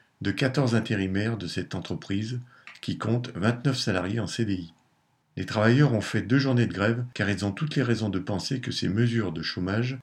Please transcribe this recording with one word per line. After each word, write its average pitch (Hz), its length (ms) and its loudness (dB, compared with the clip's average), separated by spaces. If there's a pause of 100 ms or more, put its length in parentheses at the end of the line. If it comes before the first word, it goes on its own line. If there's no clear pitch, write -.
(220)
de 98 100 -2
quatorze 127 440 2
intérimaires 104 600 0
de 92 120 -6
cette - 260 -6
entreprise 110 680 -4 (420)
qui - 180 -4
compte 120 360 -2
vingt-neuf 120 420 0
salariés 98 420 -2
en 95 80 -4
C - 180 -2
D 101 80 0
I. 90 200 -6 (640)
Les 95 100 -4
travailleurs 120 460 6
ont 104 80 2
fait 110 200 -2
deux 107 160 2
journées 127 300 4
de 85 60 -4
grève 113 300 0 (120)
car 98 160 0
ils 98 140 -2
ont 98 60 0
toutes 147 240 -4
les 143 60 2
raisons 113 280 2
de 95 100 0
penser 104 420 -4
que - 100 -4
ces - 180 -2
mesures 113 420 2
de 80 100 -6
chômage 107 600 -2